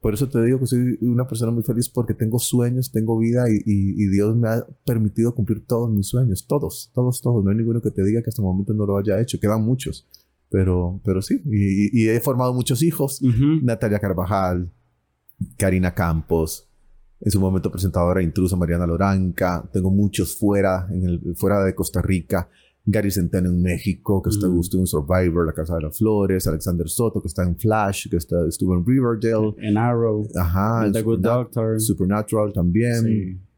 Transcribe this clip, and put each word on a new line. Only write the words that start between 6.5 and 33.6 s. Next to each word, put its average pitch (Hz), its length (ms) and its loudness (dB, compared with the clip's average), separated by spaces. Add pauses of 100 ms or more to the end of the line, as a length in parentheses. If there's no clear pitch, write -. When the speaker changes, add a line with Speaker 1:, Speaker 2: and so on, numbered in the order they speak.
Speaker 1:
todos, 127 260 0
todos. 120 220 2
No 98 80 4
hay 104 60 2
ninguno 113 260 0
que 104 80 0
te 98 120 -2
diga 110 200 2
que - 60 -4
hasta 110 120 -4
el 95 60 0
momento 98 260 0
no 104 140 0
lo 98 100 2
haya 101 240 0
hecho. - 180 -4
Quedan 107 240 2
muchos. - 460 -4 (400)
Pero, 92 560 0
pero 95 160 0
sí. - 240 -2
Y, 104 560 2
y, 110 40 4
y 110 40 2
he 117 100 2
formado 127 320 0
muchos 127 300 0
hijos. 151 400 0
Speaker 2:
Ujú. 139 420 2
Speaker 1:
Natalia 113 360 0
Carvajal, 92 720 0 (840)
Karina 92 380 0
Campos, 82 760 -2 (540)
en 104 100 0
su 101 80 2
momento 92 320 0
presentadora 90 520 0
intrusa 87 320 0
Mariana 85 320 0
Loranca. 90 840 0
Tengo 95 200 0
muchos 98 460 0
fuera, 98 540 2
en 90 140 -2
el, 87 300 -2
fuera 98 280 0
de 95 120 0
Costa 87 260 -2
Rica. 90 480 -2 (360)
Gary 101 260 0
Centeno 90 360 0
en 90 140 2
México, 90 600 -2
que - 80 -2
está, 101 200 0
Speaker 2:
Ujú. 90 100 2
Speaker 1:
estuvo 92 220 -2
en 92 60 0
Survivor, 85 600 0
La 78 60 -4
Casa 82 220 -4
de 78 80 -2
las 78 140 -8
Flores. 101 500 2
Alexander 82 420 -2
Soto, 110 320 -2
que - 80 -8
está 90 140 -4
en 87 140 0
Flash, 107 520 0
que 87 80 0
está, 85 280 0
estuvo 92 320 0
en 87 80 0
Riverdale. 113 760 0
Speaker 2:
En 107 180 0
Arrow. 113 580 0
Speaker 1:
Ajá, 95 460 0
Speaker 2:
En 110 60 2
Speaker 1:
en 101 60 0
Speaker 2:
The 113 80 0
Good 110 180 0
Speaker 1:
Supernat-, - 20 0 (220)
Speaker 2:
Doctor. 110 380 -2
Speaker 1:
Supernatural 104 720 0
también. 110 500 2
Speaker 2:
Sí. 98 380 -2 (180)